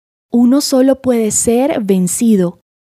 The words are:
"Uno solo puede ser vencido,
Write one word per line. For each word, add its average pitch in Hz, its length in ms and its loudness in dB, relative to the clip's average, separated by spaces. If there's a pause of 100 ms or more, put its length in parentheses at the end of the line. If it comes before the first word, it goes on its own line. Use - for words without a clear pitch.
(300)
"Uno 240 300 2
solo 262 420 0
puede 233 300 -2
ser 240 540 -2
vencido, 185 720 0 (260)